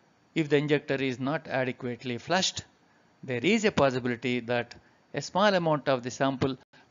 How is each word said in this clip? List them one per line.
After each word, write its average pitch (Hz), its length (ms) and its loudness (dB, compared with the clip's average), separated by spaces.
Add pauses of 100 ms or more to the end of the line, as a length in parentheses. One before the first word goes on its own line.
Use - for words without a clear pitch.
(340)
if 156 160 0
the 147 80 6
injector 143 380 2
is 131 240 -2
not 147 280 -4
adequately 123 680 -4
flushed, 180 460 -2 (600)
there 123 200 -4
is 208 220 2
a 202 60 4
possibility 123 680 0
that 117 340 -2 (400)
a 117 80 -4
small 196 320 2
amount 160 340 0
of 135 140 2
the 123 80 -6
sample 135 480 -2 (340)